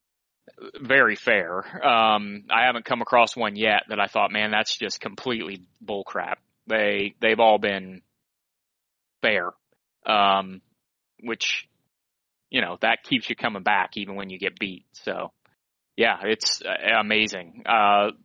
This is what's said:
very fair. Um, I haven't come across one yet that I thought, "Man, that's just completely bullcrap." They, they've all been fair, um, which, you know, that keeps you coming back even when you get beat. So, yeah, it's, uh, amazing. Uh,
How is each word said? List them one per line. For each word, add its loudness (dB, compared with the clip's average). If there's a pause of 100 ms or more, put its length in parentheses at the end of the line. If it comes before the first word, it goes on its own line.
(800)
very 4
fair. 0 (260)
Um, 2
I 4
haven't 0
come -4
across 2
one -4
yet 2
that -4
I 0
thought, 0
"Man, -2
that's -2
just -8
completely -8 (220)
bullcrap." -6 (300)
They, 0
they've 2
all 8
been -4 (1200)
fair, 0 (560)
um, 2 (600)
which, -6 (840)
you 0
know, -4
that 0
keeps -4
you -6
coming -6
back 0
even -10
when -10
you -14
get -6
beat. -8
So, -8 (640)
yeah, 2
it's, -2
uh, 0
amazing. -2
Uh, 4 (120)